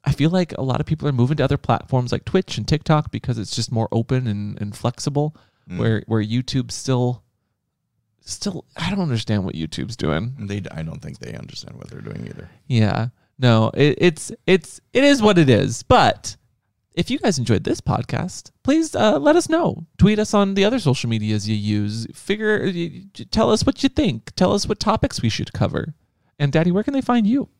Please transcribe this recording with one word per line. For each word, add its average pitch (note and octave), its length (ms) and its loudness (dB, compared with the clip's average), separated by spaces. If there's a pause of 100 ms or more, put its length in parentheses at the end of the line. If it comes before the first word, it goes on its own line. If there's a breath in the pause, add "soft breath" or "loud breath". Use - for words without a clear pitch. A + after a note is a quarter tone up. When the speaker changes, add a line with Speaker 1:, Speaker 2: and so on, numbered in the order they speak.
Speaker 1:
I C#3 80 0
feel D#3 180 2
like F3+ 260 0
a - 60 -6
lot C3 180 -2
of D3+ 60 -4
people D3+ 220 -2
are C#3+ 40 0
moving B2+ 260 2
to C3 60 2
other C#3+ 140 2
platforms B2 540 0
like - 120 -4
Twitch - 340 -2
and G#2+ 100 -6
TikTok D3+ 420 0
because A#2 280 -4
it's G2 160 -8
just A#2+ 180 -4
more A2+ 200 0
open B2+ 340 0
and, G#2 340 -4
and G#2 160 -8
flexible, C#3+ 600 -2 (340 soft breath)
Speaker 2:
Mm. F2+ 80 -6
Speaker 1:
where, A2+ 280 0
where A2 160 0
YouTube A#2+ 480 -2
still, B2 520 -2 (1000)
still, - 440 -8 (120)
I E3 140 -4
don't G3 100 -2
understand A2 440 -2
what - 100 -6
YouTube's D#2 420 -8
doing. E2+ 420 -2
Speaker 2:
They G2+ 220 -8
d-, E2+ 100 -12
I E2 120 -10
don't D#2+ 180 -10
think D2 180 -14
they - 160 -14
understand - 420 -16
what - 120 -18
they're - 120 -16
doing G#1 260 -12
either. - 220 -16 (180)
Speaker 1:
Yeah. A2+ 420 2 (300)
No, A2+ 360 4
it, C#3+ 240 4
it's, F3 340 0 (140)
it's, - 340 0 (120)
it C4 120 4
is C#4 180 6
what G#3 160 6
it D3 100 6
is. G#2 340 4
But - 540 4 (580)
if F3 160 -2
you C#4 80 -2
guys F#3+ 200 0
enjoyed G#2+ 260 2
this - 160 -2
podcast, - 720 -4 (120)
please, D#4 320 0
uh, G#3+ 240 2
let D4+ 180 4
us E4+ 120 2
know. D#4 380 -2 (120)
Tweet G#3 200 6
us G#3+ 160 -2
on G3 200 2
the F#3+ 100 4
other A#3+ 140 2
social B2+ 320 0
medias G#2+ 380 0
you A2 80 0
use. G#2 580 -2
Figure, G#3+ 500 -2
y-, F3 380 -6 (160)
y-, A3+ 120 -14
tell A3+ 200 2
us A3 160 2
what - 160 -2
you C4+ 60 2
think. - 480 -2
Tell F#3+ 160 4
us G#3 140 0
what G#3+ 140 -2
topics A3 420 -2
we A#2 60 0
should - 240 -4
cover. F#2+ 420 -2 (440)
And C#3+ 140 0
Daddy, E3 200 4
where G3+ 100 2
can C#4 120 -4
they C4+ 60 2
find A#3+ 260 2
you? C4 220 0 (120)